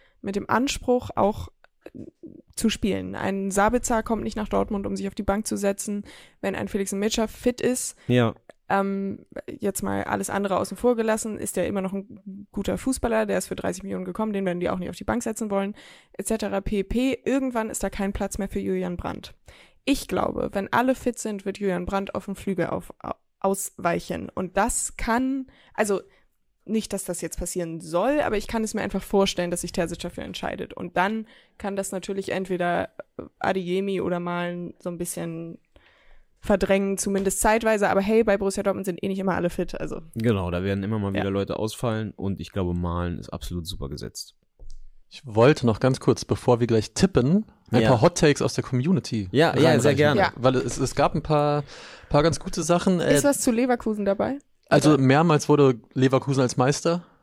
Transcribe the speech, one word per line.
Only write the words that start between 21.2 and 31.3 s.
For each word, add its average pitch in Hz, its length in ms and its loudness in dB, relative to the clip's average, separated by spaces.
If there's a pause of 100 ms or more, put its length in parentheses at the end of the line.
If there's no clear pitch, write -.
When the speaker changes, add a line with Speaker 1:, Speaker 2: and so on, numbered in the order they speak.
Speaker 1:
wird 196 120 -6
Julian 180 280 -2
Brandt 196 300 -2
auf 196 80 -8
dem 196 100 -6
Flügel 185 320 -2
auf, - 320 -6
au-, - 160 -8 (240)
ausweichen. 175 960 -2
Und 185 220 -6
das - 400 0
kann, 262 500 0 (280)
also 202 260 0 (680)
nicht, 214 240 -2
dass 196 120 -6
das 175 160 -6
jetzt - 180 -8
passieren 170 420 -4
soll, 196 400 0
aber 214 160 0
ich 202 100 -4
kann 226 180 -2
es 214 100 -4
mir 202 80 -2
einfach 196 200 -4
vorstellen, 196 480 2
dass 175 120 -4
sich 175 100 -8
Terzic 175 280 -2
dafür - 240 -10
entscheidet. - 500 -8
Und - 220 -8
dann 214 300 0 (320)